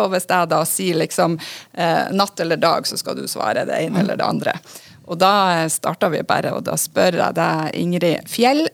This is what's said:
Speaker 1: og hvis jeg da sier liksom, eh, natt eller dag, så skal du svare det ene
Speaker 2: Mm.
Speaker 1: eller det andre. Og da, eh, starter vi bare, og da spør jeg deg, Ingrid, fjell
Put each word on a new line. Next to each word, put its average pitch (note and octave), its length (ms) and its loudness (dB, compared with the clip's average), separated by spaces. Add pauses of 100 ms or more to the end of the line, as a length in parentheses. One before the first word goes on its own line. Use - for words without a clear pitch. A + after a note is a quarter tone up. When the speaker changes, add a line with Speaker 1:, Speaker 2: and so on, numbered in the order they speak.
Speaker 1:
og G3 80 2
hvis F#3 160 -2
jeg F3 240 2
da D#3 140 2
sier F3 340 -2
liksom, E3 400 0 (360)
eh, E3 360 0
natt G3 300 0
eller E3 180 0
dag, D#3+ 240 2
så - 160 -6
skal - 160 -6
du C3+ 140 -8
svare - 360 -2
det C3+ 140 -2
ene D#3+ 160 -4
Speaker 2:
Mm. F3+ 60 2
Speaker 1:
eller - 160 0
det - 100 0
andre. - 320 -2 (500)
Og F3 80 -6
da, F#3 480 4
eh, D#3+ 40 -2
starter - 420 -2
vi D3+ 120 -2
bare, - 300 0
og - 120 -6
da - 120 -4
spør F#3 400 2
jeg - 180 0
deg, E3 400 0
Ingrid, F3 540 0
fjell C#4 460 2